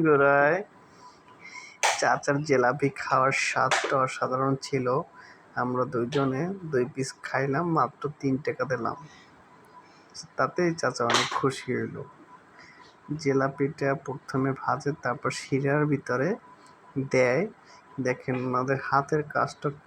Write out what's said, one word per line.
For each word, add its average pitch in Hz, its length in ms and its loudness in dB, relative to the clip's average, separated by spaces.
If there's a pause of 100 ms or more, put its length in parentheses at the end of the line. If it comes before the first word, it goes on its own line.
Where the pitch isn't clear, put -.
ঘুরায়?" 143 600 6 (1400)
চাচার 139 440 2
জিলাপি 135 460 4
খাওয়ার 135 440 2
স্বাদটা - 640 0
অসাধারণ 131 680 0
ছিল। 127 240 -2 (680)
আমরা 123 300 -2
দুইজনে 131 720 -2 (100)
দুই 135 200 0
পিস 131 380 -6
খাইলাম, 139 460 -2
মাত্র 143 420 0 (100)
তিন 135 160 0
টাকা 131 280 -2
দিলাম। 120 320 -4 (1400)
তাতেই 165 380 0
চাচা 127 300 -2
অনেক 127 300 0
খুশি 127 420 -2
হইল। 113 200 -6 (1200)
জিলাপিটা 139 760 0
প্রথমে 135 640 -4
ভাজে, 135 340 -2 (100)
তারপর 123 280 -4
শিরার 143 560 0
ভিতরে 139 500 0 (720)
দেয়। 131 360 4 (540)
দেখেন, 127 460 -2
ওনাদের 127 380 0
হাতের 139 380 0
কাজটা 143 480 -4 (160)